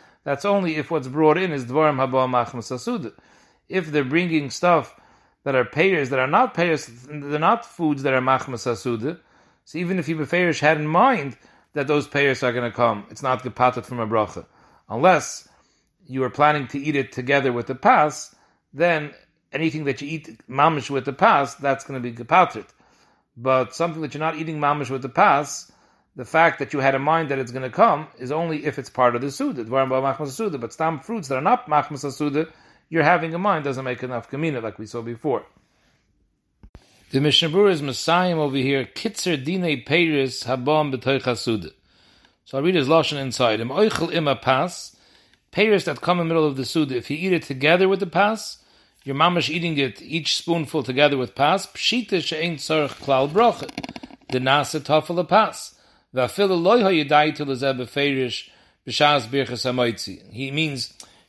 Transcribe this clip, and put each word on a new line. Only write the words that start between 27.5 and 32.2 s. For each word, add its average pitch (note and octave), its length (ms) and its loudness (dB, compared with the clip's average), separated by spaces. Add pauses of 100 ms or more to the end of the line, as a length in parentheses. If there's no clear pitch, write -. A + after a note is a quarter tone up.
gonna C3 160 -6
come D#3 380 2 (120)
is B2+ 140 -6
only D#3+ 320 -2
if C#3+ 120 -4
it's C3+ 120 -8
part B2 260 4
of A#2+ 60 -2
the C#3 100 -4
Suda, F#3+ 320 -4
Dvarim C3 260 0
Ba C3 120 0
Machmas C#3 300 -2
Suda. F#3 260 -6
But A#2 160 -8
stam D#3+ 260 -4
fruits G3 300 -8
that C3+ 80 -2
are C3 40 -4
not A3+ 260 0
Machmas D3 460 -2
Suda, D3+ 340 -2 (420)